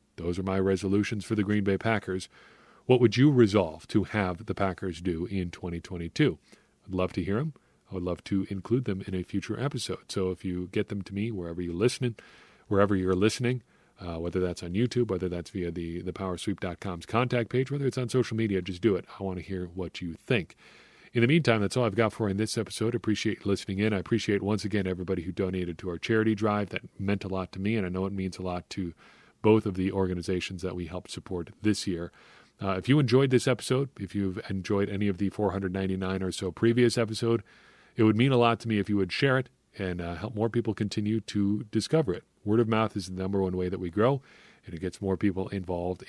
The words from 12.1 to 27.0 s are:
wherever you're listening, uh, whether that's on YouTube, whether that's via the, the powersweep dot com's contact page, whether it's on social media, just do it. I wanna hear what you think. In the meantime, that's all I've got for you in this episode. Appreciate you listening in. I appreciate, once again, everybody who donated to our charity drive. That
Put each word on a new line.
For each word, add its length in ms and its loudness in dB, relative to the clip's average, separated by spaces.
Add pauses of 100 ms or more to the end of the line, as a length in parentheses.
wherever 260 4
you're 200 2
listening, 480 2 (380)
uh, 180 -8
whether 220 -2
that's 220 -2
on 100 -8
YouTube, 360 0
whether 200 -2
that's 220 -6
via 200 -4
the, 320 -6
the 100 -6
powersweep 480 -4
dot 200 -6
com's 260 -8
contact 440 0
page, 200 -2
whether 160 -4
it's 120 -2
on 100 -2
social 280 0
media, 260 0
just 200 -6
do 120 6
it. 100 -2 (140)
I 40 -10
wanna 180 -4
hear 340 -8
what 260 -8
you 140 -6
think. 420 -2 (560)
In 100 2
the 60 6
meantime, 320 4
that's 160 0
all 80 2
I've 120 0
got 160 4
for 160 -2
you 40 0
in 40 -2
this 220 -2
episode. 360 -2
Appreciate 440 -2
you 120 -2
listening 280 -2
in. 140 2
I 60 2
appreciate, 440 0
once 220 0
again, 220 0
everybody 360 -2
who 100 -6
donated 460 -2
to 100 -8
our 100 -6
charity 360 2
drive. 360 0
That 120 -8 (180)